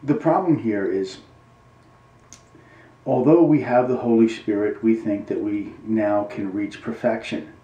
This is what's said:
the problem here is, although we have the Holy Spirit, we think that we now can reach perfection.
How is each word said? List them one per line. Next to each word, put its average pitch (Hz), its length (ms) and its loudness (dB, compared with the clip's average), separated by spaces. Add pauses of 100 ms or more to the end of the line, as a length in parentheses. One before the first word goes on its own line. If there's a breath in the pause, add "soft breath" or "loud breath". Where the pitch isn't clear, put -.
the 143 120 0
problem 165 440 2
here 107 260 -2
is, 95 340 -4 (1900 soft breath)
although 139 360 4
we 151 180 4
have 123 280 2
the 123 100 0
Holy 113 300 4
Spirit, 104 540 -4
we 113 120 4
think 101 340 -4
that 101 120 -4
we 104 340 -6 (100)
now 104 400 0
can 98 280 -8
reach 101 300 -6
perfection. - 720 -6 (120)